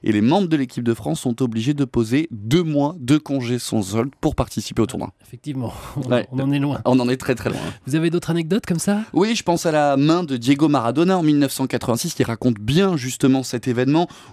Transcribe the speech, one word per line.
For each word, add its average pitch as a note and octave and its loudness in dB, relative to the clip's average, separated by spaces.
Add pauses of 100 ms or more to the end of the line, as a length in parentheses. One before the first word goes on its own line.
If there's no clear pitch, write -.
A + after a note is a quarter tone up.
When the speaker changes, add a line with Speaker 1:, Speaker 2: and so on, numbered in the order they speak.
Speaker 1:
et A2 0
les G#2 4
membres E3+ 4
de D#3+ 2
l'équipe C3 -4
de A#2 0
France D3 -6
sont B2 -2
obligés A#2 -2
de C#3+ 0
poser B2 0
deux A2+ 0
mois D3 0
de C3+ 2
congé B2 -2
sans A2 -2
solde A2+ -2 (100)
pour D#3 -2
participer - -2
au G#2+ 4
tournoi. - -8 (100)
Speaker 2:
Effectivement, B2+ -10 (120)
<laughs> - -12
on, B2+ -4
Speaker 1:
Ouais. A#2+ 0
Speaker 2:
on B2+ -4
en C3+ 0
est C#3+ 2
loin. C#3 -2
Speaker 1:
On B2+ 4
en B2 0
est B2+ 0
très, C3 -2
très B2 -6
loin. - -6 (260)
Speaker 2:
Vous C3 -6
avez D#3+ 2
d'autres E3+ -4
anecdotes E3 -2
comme E3+ -2
ça ? G3+ 0 (100)
Speaker 1:
Oui, G#3+ 2
je - -6
pense E3+ 0
à F3 2
la D3 2
main D#3+ 4
de C#3 -4
Diego C#3 4
Maradona D3 2
en E3+ 0
mille D3+ 4
neuf C#3 2
cent C3+ -2
quatre-vingt-six B2 -2
qui C3 2
raconte A#2 0
bien E3 2
justement C3 2
cet B2 -6
événement C3+ 2 (240)